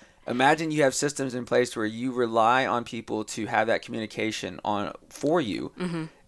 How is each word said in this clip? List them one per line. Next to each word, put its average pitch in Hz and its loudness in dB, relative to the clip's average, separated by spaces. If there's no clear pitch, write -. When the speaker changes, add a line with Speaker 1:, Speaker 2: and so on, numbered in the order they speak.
Speaker 1:
<laughs> - -18
Speaker 2:
imagine 151 2
you 151 2
have 131 4
systems 135 -2
in 123 -6
place 123 2
where 110 0
you 113 -4
rely 120 4
on 117 0
people 113 -6
to 110 -6
have 110 2
that 110 2
communication 110 -6
on, 104 0
for 160 0
you 95 -2
Speaker 1:
Mm-hmm. 170 -4